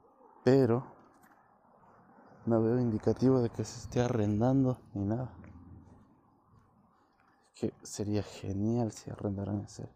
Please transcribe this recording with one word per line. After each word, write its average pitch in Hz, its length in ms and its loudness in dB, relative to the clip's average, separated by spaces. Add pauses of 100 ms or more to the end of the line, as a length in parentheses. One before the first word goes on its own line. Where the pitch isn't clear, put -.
(440)
Pero 127 400 6 (1600)
no 113 140 4
veo 117 180 2
indicativo 120 640 2
de 117 100 0
que - 120 -6
se - 180 -12
esté - 200 -2
arrendando 120 800 2 (140)
ni 101 100 -2
nada. 117 260 -4 (2250)
Que - 180 -4 (120)
sería 104 400 -4
genial 104 680 -2
si - 200 -14
arrendaran 101 500 -4
ese 110 340 -14